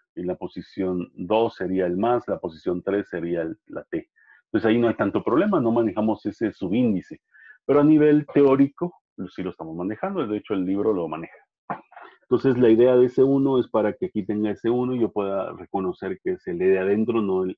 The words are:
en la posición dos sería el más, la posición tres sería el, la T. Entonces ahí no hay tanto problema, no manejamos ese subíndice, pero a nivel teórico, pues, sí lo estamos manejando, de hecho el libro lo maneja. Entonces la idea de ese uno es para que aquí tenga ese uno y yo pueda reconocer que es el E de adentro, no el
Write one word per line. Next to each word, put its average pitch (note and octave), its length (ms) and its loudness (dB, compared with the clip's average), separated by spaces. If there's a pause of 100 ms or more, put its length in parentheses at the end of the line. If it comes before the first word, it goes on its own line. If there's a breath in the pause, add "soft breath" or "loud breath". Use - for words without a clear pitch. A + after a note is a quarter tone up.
(140)
en F2 140 -8
la F2 80 -4
posición F2+ 800 -6
dos G#2+ 400 -2
sería F#2 320 -2
el F2 100 -4
más, A#2 300 -2
la F#2 120 -4
posición F2 440 -8
tres G2 260 -4
sería E2+ 320 -6
el, E2 240 -8
la - 200 -12
T. - 260 -10 (340 soft breath)
Entonces A2 240 0
ahí A2+ 80 4
no A#2+ 120 2
hay A2+ 60 -2
tanto G2+ 280 -2
problema, E3+ 360 0
no A#2 120 2
manejamos A2 560 -2
ese G2+ 260 -4
subíndice, G2+ 680 -2 (420 loud breath)
pero C#3 160 2
a D3 40 4
nivel D3+ 500 6
teórico, C#3 600 4 (220)
pues, - 200 -12
sí - 80 -8
lo F#2 80 -6
estamos D#3+ 240 -14
manejando, A2 520 -6
de G#2 100 -2
hecho G2+ 180 -6
el F#2 100 -2
libro G2+ 280 0
lo E2+ 140 -4
maneja. E2 300 -12 (840 loud breath)
Entonces B2+ 340 2
la B2 120 6
idea B2 280 6
de B2+ 80 6
ese B2+ 180 2
uno C3+ 360 2
es A#2+ 100 -2
para G#2+ 240 0
que F#2 140 -6
aquí G2 180 -6
tenga G#2+ 240 -2
ese G2+ 200 -4
uno B2 260 -2
y B2 40 -4
yo G#2+ 120 0
pueda G2 420 -4
reconocer F#2 720 -8
que F#2 100 -4
es - 140 -12
el F2 140 -6
E F#2 80 4
de F#2+ 100 4
adentro, G#2+ 420 0
no F#2+ 220 0
el F#2 140 -6